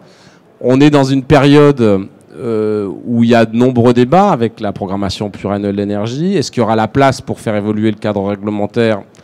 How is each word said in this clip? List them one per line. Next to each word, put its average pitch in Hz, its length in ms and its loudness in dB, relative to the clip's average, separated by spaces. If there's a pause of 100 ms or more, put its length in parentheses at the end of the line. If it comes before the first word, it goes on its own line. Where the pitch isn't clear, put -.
(600)
On 127 220 2
est 147 80 6
dans 143 160 4
une 135 180 -2
période, 139 880 4 (280)
euh, 107 520 -4 (160)
où 117 180 0
il 117 60 2
y 120 60 6
a 117 100 4
de 110 100 -10
nombreux 123 380 2
débats 147 380 2
avec 117 280 -4
la 104 140 -6
programmation 98 560 -6
pluriannuelle 101 420 -4
de 98 60 -4
l'énergie. 110 580 -4
Est-ce 143 160 -4
qu'il - 80 -6
y 120 60 2
aura 110 100 0
la 110 140 0
place 135 320 0
pour - 180 -10
faire 110 160 -6
évoluer 107 340 -2
le 104 80 -4
cadre 101 280 -4
réglementaire ? 104 760 -4 (220)